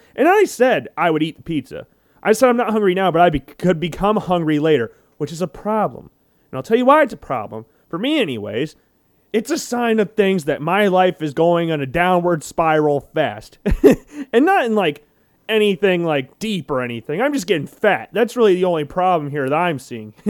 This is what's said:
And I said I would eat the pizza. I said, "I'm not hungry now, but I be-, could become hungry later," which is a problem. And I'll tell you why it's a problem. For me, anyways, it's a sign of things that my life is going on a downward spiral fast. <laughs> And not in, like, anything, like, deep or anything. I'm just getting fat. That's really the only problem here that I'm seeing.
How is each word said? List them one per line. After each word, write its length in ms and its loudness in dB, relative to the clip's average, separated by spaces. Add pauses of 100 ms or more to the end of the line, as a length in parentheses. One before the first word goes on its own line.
(160)
And 140 2
I 140 4
said 520 0
I 140 0
would 140 0
eat 140 -6
the 40 -20
pizza. 460 -8 (340)
I 120 2
said, 160 4
"I'm 80 2
not 120 -2
hungry 240 2
now, 160 0
but 100 0
I 120 6
be-, 80 -2
could 400 -2
become 380 -2
hungry 420 0
later," 360 0 (220)
which 140 -8
is 100 -8
a 60 -4
problem. 640 -6 (400)
And 60 -8
I'll 40 -8
tell 160 0
you 80 2
why 160 6
it's 120 -2
a 40 -16
problem. 480 -8 (240)
For 80 -8
me, 220 -2
anyways, 560 -4 (580)
it's 160 -4
a 80 -2
sign 420 -2
of 140 -2
things 320 0
that 160 -2
my 260 0
life 320 2
is 140 -6
going 380 2
on 100 -2
a 60 -4
downward 560 0
spiral 560 0
fast. 640 -6
<laughs> 680 2
And 140 4
not 200 2
in, 100 -2
like, 280 -2 (460)
anything, 560 2
like, 320 -2
deep 320 -6
or 140 -2
anything. 400 -6
I'm 100 0
just 140 -4
getting 180 0
fat. 460 -2
That's 260 -2
really 160 4
the 120 0
only 200 0
problem 460 -2
here 180 -2
that 60 0
I'm 240 0
seeing. 340 -14 (160)